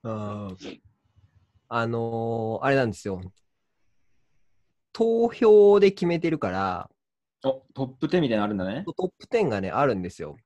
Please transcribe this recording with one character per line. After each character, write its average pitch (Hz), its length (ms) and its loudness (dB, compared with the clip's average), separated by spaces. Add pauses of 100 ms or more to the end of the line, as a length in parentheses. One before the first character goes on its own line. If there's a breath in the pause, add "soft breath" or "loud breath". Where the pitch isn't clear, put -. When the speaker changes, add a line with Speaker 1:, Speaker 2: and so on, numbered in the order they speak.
Speaker 1:
あ 104 500 -8
ー。 - 280 -18 (880)
あ 117 180 -4
の 117 760 -4
ー、 - 20 -8
あ 135 60 0
れ 139 60 2
な 127 100 2
ん 110 40 -2
で 98 60 -10
す - 100 -14
よ。 92 140 -6 (1700)
投 226 360 0
票 208 500 8
で 196 140 6
決 190 140 -4
め 170 120 0
て 170 100 -2
る 156 100 -2
か 101 120 -2
ら。 92 400 -4 (540)
Speaker 2:
お、 135 180 -2 (120)
ト 135 100 -4
ッ 123 40 -8
プ 156 200 -8
テ 180 100 2
ン 165 40 4
み 127 80 0
た 113 40 2
い 107 40 0
な - 20 0
の 104 60 0
あ - 20 -4
る 107 60 -4
ん - 20 -4
だ 92 80 -4
ね。 113 220 -6
Speaker 1:
ト 165 60 -10
ッ 180 160 -6 (100)
プ - 100 -20
テ 226 140 0
ン 147 80 0
が 101 100 -2
ね、 95 100 -6
あ 123 140 0
る 135 100 0
ん 92 60 -4
で 90 80 -8
す - 140 -14
よ。 76 240 -12